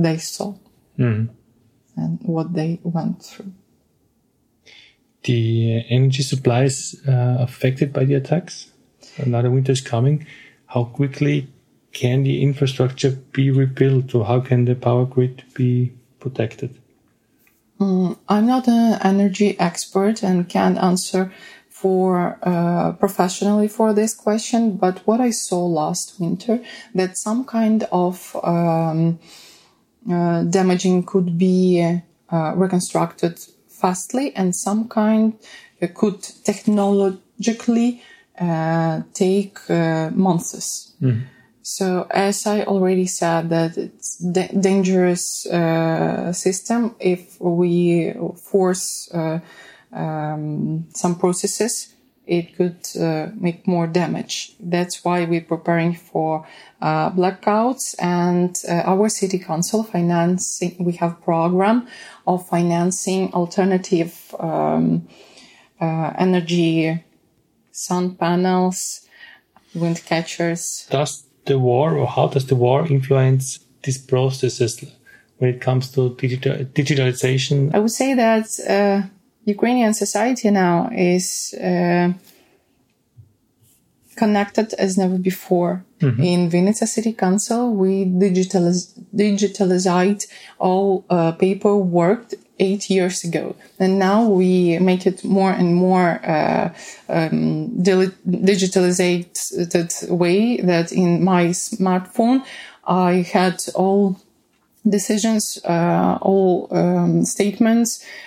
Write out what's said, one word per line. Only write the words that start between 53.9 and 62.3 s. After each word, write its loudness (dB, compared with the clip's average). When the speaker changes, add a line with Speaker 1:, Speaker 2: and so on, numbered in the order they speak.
Speaker 1:
That's -4
why 0
we're -4
preparing 0
for, -6
uh, 0
blackouts, 0
and, 0
uh, 0
our 2
city -2
council -4
financing, -2
we -2
have -4
program 0
of -2